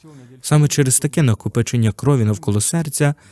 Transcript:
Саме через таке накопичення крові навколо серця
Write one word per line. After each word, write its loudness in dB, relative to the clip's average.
Саме 2
через 0
таке 0
накопичення 0
крові 0
навколо -2
серця -2